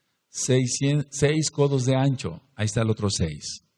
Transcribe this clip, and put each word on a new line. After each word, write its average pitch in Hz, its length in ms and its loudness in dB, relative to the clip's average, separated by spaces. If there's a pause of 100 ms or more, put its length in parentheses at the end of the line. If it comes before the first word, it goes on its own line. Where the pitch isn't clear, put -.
(280)
Seiscien, 135 840 0
seis 151 420 0
codos 139 340 2
de 131 100 2
ancho, 131 460 0 (140)
ahí 107 100 -2
está 110 160 0
el 110 80 0
otro 107 200 0
seis. 78 540 -4 (140)